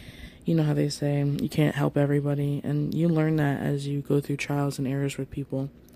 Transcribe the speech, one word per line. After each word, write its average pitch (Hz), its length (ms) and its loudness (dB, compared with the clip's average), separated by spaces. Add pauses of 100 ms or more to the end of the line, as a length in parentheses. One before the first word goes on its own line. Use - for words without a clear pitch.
(440)
you 170 100 2
know 160 80 4
how 151 120 2
they 147 140 2
say, 143 340 0
you 143 260 0
can't 151 260 2
help 143 220 0
everybody, 143 680 2
and 147 300 0
you 165 140 2
learn 156 280 2
that 143 240 2
as 143 260 -2
you 143 140 -2
go 143 200 0
through 139 180 -2
trials 143 400 -2
and 139 100 -2
errors 139 300 -2
with 135 120 -6
people. 139 400 -6 (260)